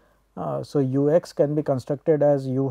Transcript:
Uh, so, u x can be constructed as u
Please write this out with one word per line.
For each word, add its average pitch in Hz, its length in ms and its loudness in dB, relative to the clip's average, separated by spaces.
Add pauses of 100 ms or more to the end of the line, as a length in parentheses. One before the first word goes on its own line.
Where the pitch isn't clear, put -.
(360)
Uh, 139 260 -6
so, 131 160 -4
u 139 320 2
x 165 220 2
can 151 220 0
be 151 80 0
constructed 143 600 -2
as 143 240 2
u 131 240 -2